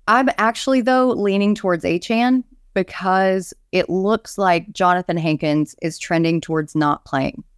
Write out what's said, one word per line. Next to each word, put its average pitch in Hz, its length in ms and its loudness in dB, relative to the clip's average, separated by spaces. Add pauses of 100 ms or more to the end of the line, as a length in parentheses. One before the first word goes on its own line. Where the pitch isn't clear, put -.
I'm 247 200 4 (100)
actually, 233 420 0
though, 254 300 2
leaning 202 440 0
towards 180 300 -2
Achane 233 580 0 (320)
because 190 800 0 (160)
it - 180 0
looks 196 480 -2
like 180 360 0
Jonathan 180 440 0
Hankins 151 640 0
is 160 180 -6
trending 165 420 0
towards 160 340 -4
not 147 300 0
playing - 400 -6 (140)